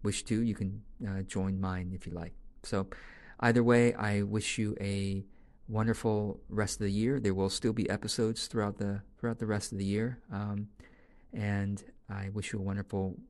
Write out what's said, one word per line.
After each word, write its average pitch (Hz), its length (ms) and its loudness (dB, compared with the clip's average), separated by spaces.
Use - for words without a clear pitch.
wish - 220 -2
to, 113 180 2
you 110 140 2
can, 98 260 -4
uh, 95 140 -2
join 95 380 0
mine 92 340 -2
if - 140 -8
you - 40 -6
like. 85 200 -6
So 95 240 0
either 120 240 6
way, 120 320 8
I 104 280 2
wish 104 360 0
you 104 220 0
a 98 440 -2
wonderful 107 720 2
rest 101 300 0
of 107 40 0
the 98 80 2
year. 117 260 2
There 104 140 4
will 95 160 4
still 113 240 2
be 117 160 2
episodes 110 580 0
throughout 104 300 0
the, 101 240 -2
throughout 117 200 -2
the 113 80 -2
rest 104 260 0
of 101 60 -4
the 98 60 0
year. 113 340 0
Um, 104 380 -4
and 196 500 0
I 98 200 -6
wish 104 220 -4
you 107 60 -2
a 95 40 -2
wonderful 98 540 -2